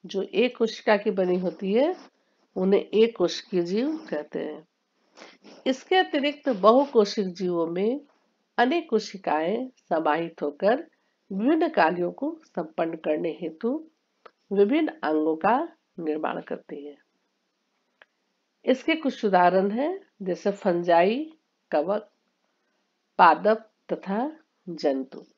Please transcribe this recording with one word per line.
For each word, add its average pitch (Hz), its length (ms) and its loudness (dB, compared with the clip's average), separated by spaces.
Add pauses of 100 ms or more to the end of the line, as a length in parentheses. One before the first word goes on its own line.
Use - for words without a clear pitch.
जो 190 160 -6
एक 240 360 -2
कोशिका 220 400 0
की 208 140 -2
बनी 185 280 0
होती 185 340 -4
है, 294 220 0 (600)
उन्हें 190 260 2
एक 226 360 2
कोशिकीय 175 440 -2
जीव 233 360 -2
कहते 156 420 -8
हैं। 156 280 -10 (1000)
इसके 262 280 -2
अतिरिक्त 294 540 0
बहुकोशिक 214 840 4
जीवों 175 340 -2
में 208 340 -2 (560)
अनेक 330 320 0
कोशिकाएं 208 800 -4 (200)
समाहित 160 520 -2
होकर 202 480 -2 (420)
विभिन्न 302 380 0
कार्यों 175 420 0
को 311 340 -8
संपन्न 165 500 -6
करने 160 460 -4
हेतु 226 460 -6 (640)
विभिन्न 214 360 2
अंगों 156 480 -2
का 247 400 0 (240)
निर्माण 156 420 -4
करती - 440 -12
हैं। 143 200 -20 (1600)
इसके 269 300 0
कुछ 269 300 -4
उदाहरण 190 460 4
हैं, 311 360 -4 (140)
जैसे 180 300 -4
फंजाई, 180 840 0 (340)
कवक, 180 400 -2 (1040)
पादप 185 540 4 (220)
तथा 233 460 -6 (300)
जंतु। 139 560 -4 (120)